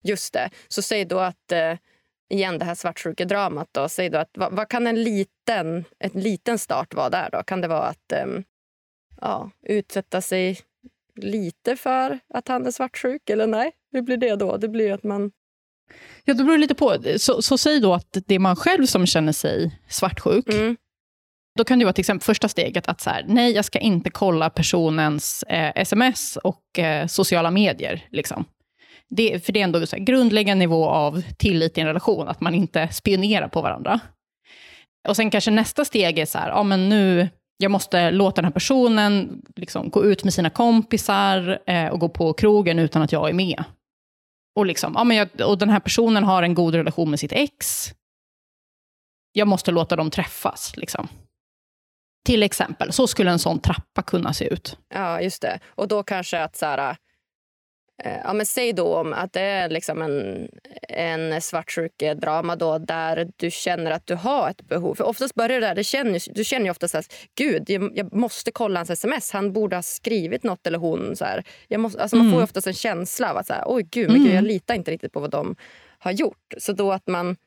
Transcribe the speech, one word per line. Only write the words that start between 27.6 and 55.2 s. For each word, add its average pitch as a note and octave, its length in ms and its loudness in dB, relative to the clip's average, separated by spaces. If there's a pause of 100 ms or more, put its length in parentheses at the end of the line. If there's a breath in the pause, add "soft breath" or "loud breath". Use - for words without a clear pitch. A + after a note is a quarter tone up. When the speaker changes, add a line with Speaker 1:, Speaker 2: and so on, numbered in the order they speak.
Speaker 2:
Liksom. - 340 -6 (640 soft breath)
Det, G3 360 0
för G3 80 -2
det G#3 60 2
är G3+ 40 4
ändå E3+ 220 2
så - 100 -8
här, F#3+ 80 -8
grundläggande G#3+ 560 4
nivå E3 300 4
av D3+ 320 2 (160)
tillit E3 400 2
i D#3 40 0
en D#3 60 2
relation, D#3+ 400 0
att - 140 -8
man E3+ 140 0
inte E3 320 0
spionerar G3 600 0
på E3 140 -2
varandra. G3 380 -2 (1080 loud breath)
Och G3+ 80 2
sen A3 160 2
kanske G#3+ 200 2
nästa A3+ 340 2
steg E3+ 340 2
är D#3 60 0
så - 120 -6
här, - 120 -4
"Ja, G#3 140 0
men G3 260 2
nu, F#3 400 4 (280)
jag - 140 2
måste F3 400 2
låta F#3+ 240 4
den E3+ 100 2
här F3 80 2
personen, G#3+ 880 2 (140)
liksom, - 340 -8
gå - 160 2
ut G3+ 180 4
med F#3 100 2
sina E3 160 2
kompisar, G3+ 1160 2
eh, E3+ 220 0
och E3+ 120 -2
gå E3 100 0
på D#3+ 240 0
krogen G3+ 460 4
utan D#3+ 220 2
att D3+ 100 0
jag D#3 180 0
är D3+ 40 0
med." F3 300 -2 (920)
Och, G#3 100 4
liksom, - 300 -2
"Ja, A#3 80 2
men A#3 140 4
jag, G3+ 100 2 (220)
och G3+ 80 4
den G#3 120 2
här G3+ 100 6
personen A3+ 440 2
har F#3 200 4
en E3+ 100 2
god E3 220 2
relation D#3+ 340 0
med D3 100 0
sitt D3 140 -6
ex. - 560 -2 (1400)
Jag G#3 140 4
måste F#3+ 240 2
låta E3+ 240 2
dem D#3+ 160 -2
träffas." - 680 -6
Liksom. - 300 -8 (1160)
Till A3 180 4
exempel, - 500 -2
så B3+ 140 4
skulle F#3 240 2
en E3+ 80 2
sån E3 200 0
trappa - 420 -2
kunna E3+ 320 -2
se - 140 -4
ut. - 300 -6 (160)
Speaker 1:
Ja, E3+ 280 -4